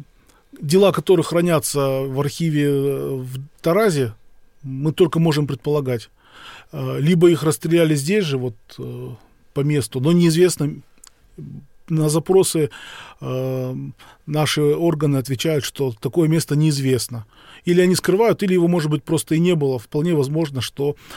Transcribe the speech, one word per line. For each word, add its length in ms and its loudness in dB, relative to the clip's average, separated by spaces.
дела 320 4
которых 360 2
хранятся 760 0
в 180 -4
архиве, 460 0
э, 440 0
в 160 -12
Таразе, 500 2
мы 300 -4
только 260 2
можем 280 2
предполагать. 640 -4
Э, 280 -6
либо 300 4
их 120 0
расстреляли 520 2
здесь 320 0
же, 100 -4
вот, 200 -6
э, 300 -12
по 60 -4
месту, 400 -2
но 120 2
неизвестно. 600 4
На 220 0
запросы, 580 2
э, 540 -6
наши 340 -2
органы 560 2
отвечают, 480 -2
что 340 -4
такое 300 0
место 260 0
неизвестно. 680 0
Или 160 4
они 140 4
скрывают, 480 2
или 100 0
его, 160 2
может 220 0
быть, 140 -2
просто 320 -2
и 20 2
не 160 4
было. 240 0
Вполне 360 -2
возможно, 460 -2
что, 360 -4